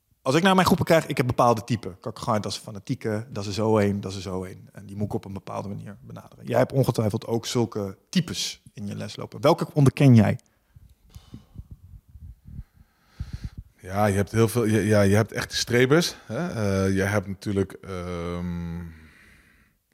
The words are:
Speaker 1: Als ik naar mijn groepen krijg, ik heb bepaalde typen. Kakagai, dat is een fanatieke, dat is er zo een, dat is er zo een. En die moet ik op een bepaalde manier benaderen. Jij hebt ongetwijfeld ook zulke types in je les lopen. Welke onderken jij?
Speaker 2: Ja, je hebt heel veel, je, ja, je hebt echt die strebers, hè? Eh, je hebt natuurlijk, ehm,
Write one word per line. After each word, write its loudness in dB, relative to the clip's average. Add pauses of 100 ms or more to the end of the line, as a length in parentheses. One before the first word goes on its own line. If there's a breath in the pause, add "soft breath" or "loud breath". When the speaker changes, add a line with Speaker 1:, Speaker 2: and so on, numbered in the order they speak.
(240)
Speaker 1:
Als 0
ik 4
naar 4
mijn 4
groepen 2
krijg, 4
ik -4
heb 0
bepaalde 2
typen. -6
Kakagai, -4
dat -6
is -6
een -18
fanatieke, -8
dat -10
is -6
er -6
zo 2
een, 2
dat -10
is -12
er -12
zo -8
een. -16
En -20
die -16
moet -6
ik -6
op -6
een -12
bepaalde -10
manier -14
benaderen. -20
Jij -2
hebt 2
ongetwijfeld 0
ook -4
zulke -4 (120)
types -4 (120)
in -12
je -10
les -10
lopen. -12
Welke 2
onderken 6
jij? 6 (3500 loud breath)
Speaker 2:
Ja, -2
je 2
hebt 0
heel 4
veel, 0
je, 2
ja, 6
je 6
hebt 2
echt -6
die -8
strebers, 2 (100)
hè? -6
Eh, 0
je 2
hebt 0
natuurlijk, -4
ehm, -8 (1160 soft breath)